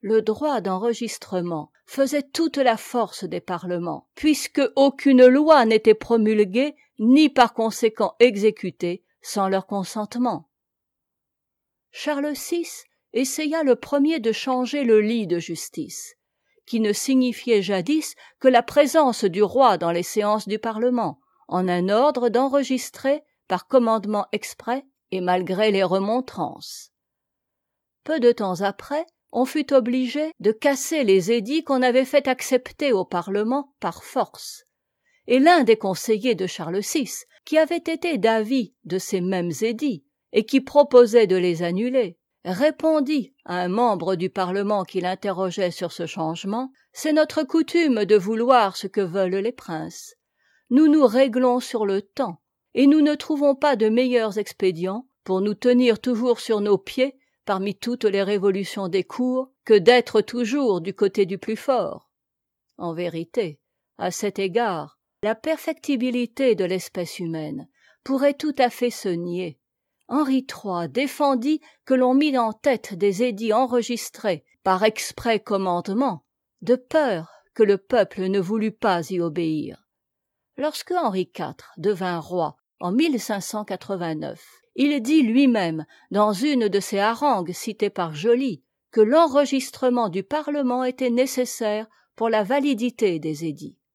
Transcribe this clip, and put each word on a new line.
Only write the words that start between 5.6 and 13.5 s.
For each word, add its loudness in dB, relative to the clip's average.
n'était 4
promulguée, 2
ni 6
par 4
conséquent -2
exécutée, 0
sans -2
leur -2
consentement. -6
Charles -4
six -8
essaya -2